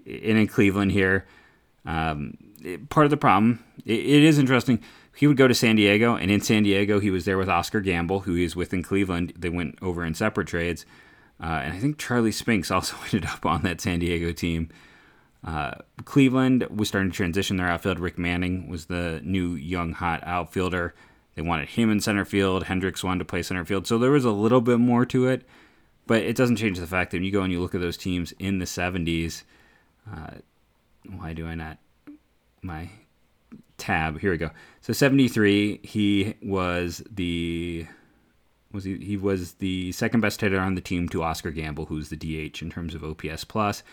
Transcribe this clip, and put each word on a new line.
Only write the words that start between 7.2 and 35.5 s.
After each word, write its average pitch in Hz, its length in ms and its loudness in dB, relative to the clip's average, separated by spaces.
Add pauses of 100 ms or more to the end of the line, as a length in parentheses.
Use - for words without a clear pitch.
there 95 140 2
with 95 100 0
Oscar 87 320 0
Gamble, 92 400 0
who 95 140 -2
he 87 80 2
was 82 140 -2
with 87 160 -4
in 92 100 -2
Cleveland. 90 540 -2
They 87 120 -6
went 85 340 -6
over 87 220 -4
in 80 100 -4
separate 107 340 -2
trades. 85 380 -4 (560)
Uh, 82 220 -4
and 76 100 -6
I 92 40 -10
think 143 200 -2
Charlie 117 340 0
Spinks 104 380 -2
also 92 320 -2
<laughs> - 20 -14
ended 92 220 -2
up - 200 -6
on 80 160 0
that 87 180 -2
San 87 180 -2
Diego 85 340 -2
team. 82 360 -2 (760)
Uh, 76 300 -6 (320)
Cleveland 131 640 2
was 104 180 -2
starting 95 220 0
to - 60 -12
transition 95 400 -2
their 90 120 -2
outfield. 87 300 0
Rick 87 200 -6
Manning 90 500 -2
was 82 180 -10
the 87 360 -4
new 90 320 -2
young 82 380 -4
hot 82 320 -4
outfielder. 87 680 -4 (400)
They 85 80 -8
wanted 80 280 -2
him 113 200 2
in 104 100 2
center 101 260 0
field. 95 380 2
Hendricks 92 380 -2
wanted 92 180 -2
to 80 40 -4
play 87 180 -4
center 90 220 -4
field. 95 220 -2
So 117 120 0
there 127 120 4
was 143 160 4
a 117 40 4
little 110 300 4
bit 120 180 4
more 120 280 4
to 127 220 0
it, 127 180 -2 (600)
but 113 160 4
it 107 140 -2
doesn't 120 200 2
change 101 220 -2
the 87 80 -8
fact 90 240 -2
that 90 80 -4
when 90 60 -2
you 95 80 -4
go 98 100 2
and 92 100 0
you 87 80 -2
look 90 140 -4
at 92 60 -2
those 87 160 -2
teams 90 420 -4
in 95 200 -2
the 90 80 -4
seventies, 85 800 -4 (680)
uh, - 200 -14 (840)
why 82 160 -10
do 82 140 -8
I 82 80 -8
not, 78 240 -12 (840)
my 87 280 -12 (880)
tab, 80 420 -2
here 98 120 0
we 85 40 0
go. 80 140 -4 (320)
So - 100 -4
seventy-three, 113 880 4